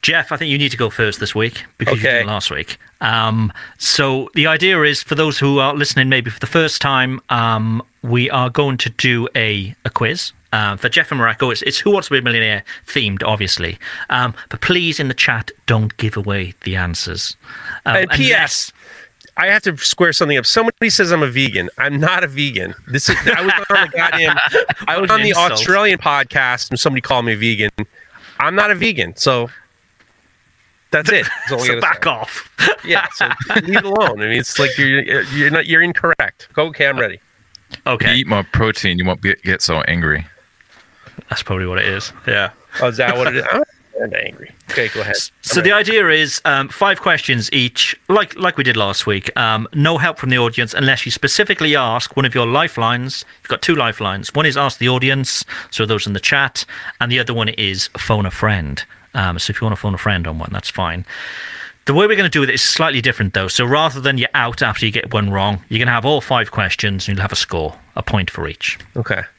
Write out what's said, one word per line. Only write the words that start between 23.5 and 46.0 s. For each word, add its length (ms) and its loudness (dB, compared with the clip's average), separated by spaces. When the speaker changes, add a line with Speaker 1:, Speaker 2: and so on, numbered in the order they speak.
Speaker 2:
on 200 4
the 60 -8
goddamn, 400 2
Speaker 1:
<laughs> 260 -4
Speaker 2:
I 100 0
was 100 0
Speaker 1:
What 40 4
Speaker 2:
on 80 4
Speaker 1:
an 40 0
Speaker 2:
the 60 2
Speaker 1:
insult. 220 4
Speaker 2:
Australian 460 2
podcast 720 0
and 80 -4
somebody 240 0
called 220 2
me 100 2
a 20 -4
vegan. 340 0
I'm 160 2
not 140 2
a 40 4
vegan, 420 -2
so 320 2
that's 200 0
it. 160 2
That's 40 -4
all 100 -2
I 40 0
Speaker 1:
<laughs> 0 -
So 20 2
Speaker 2:
gotta 120 0
Speaker 1:
back 240 0
Speaker 2:
say. 60 2
Speaker 1:
off. 440 -8
<laughs> 300 0
Speaker 2:
Yeah, 300 2
so 140 0
leave 140 0
it 80 2
alone. 360 0
I 60 -2
mean, 120 0
it's 200 -4
like 180 2
you're, 460 2
you're 180 2
not, 160 0
you're 160 4
incorrect. 720 0
Go, 140 2
okay, 220 0
I'm 100 0
ready. 220 -4
Speaker 1:
Okay. 300 2
Speaker 3:
Eat 100 0
more 160 0
protein. 460 0
You 80 0
won't 160 -2
be, 120 2
get 180 0
so 200 2
angry. 440 0
Speaker 1:
That's 140 -4
probably 220 -4
what 120 -2
it 80 0
is. 260 -4
Yeah. 240 0
Speaker 2:
Oh, 80 2
is 80 -4
that 200 2
what 120 2
it 80 -2
is? 80 -2
I'm 120 -6
angry. 360 -6
Okay, 160 0
go 140 -6
ahead. 120 -2
Speaker 1:
S-, 160 -4
so 180 2
Speaker 2:
I'm 40 -2
Speaker 1:
the 60 6
Speaker 2:
ready. 200 2
Speaker 1:
idea 180 4